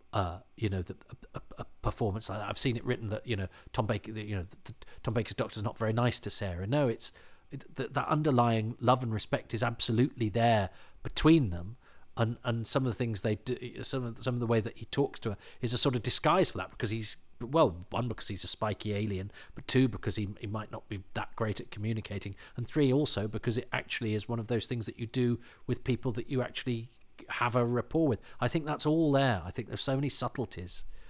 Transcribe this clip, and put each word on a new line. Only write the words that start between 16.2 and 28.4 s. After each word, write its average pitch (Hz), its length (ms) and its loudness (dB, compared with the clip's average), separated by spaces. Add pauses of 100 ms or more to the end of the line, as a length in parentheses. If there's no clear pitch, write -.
for - 60 -8
that, 92 120 -8
because 104 200 -4
he's, 110 260 -4 (240)
well, 117 500 4
one, 120 160 0
because - 220 -4
he's 98 160 -4
a 95 40 -2
spiky 107 460 -2
alien, 101 380 -2 (240)
but - 100 -12
two, 131 220 6
because 101 260 -4
he, 101 140 -2 (100)
he - 80 -10
might 104 240 -6
not - 180 -10
be 98 140 -6 (120)
that - 200 -6
great 110 240 -2
at - 140 -10
communicating, 104 640 -4 (200)
and 120 120 -6
three, 143 240 4
also 131 340 2
because 110 320 -2
it - 140 -4
actually 113 420 -2
is 104 140 -2
one 117 100 -2
of 110 80 -4
those 113 200 0
things 117 200 -4
that - 120 -8
you 117 80 -4
do 120 340 2 (260)
with - 160 -2
people 127 300 0
that 117 180 -6
you 131 100 0
actually 120 480 -4 (400)
have 120 280 0
a 120 80 4
rapport 123 420 2
with. 117 140 2 (200)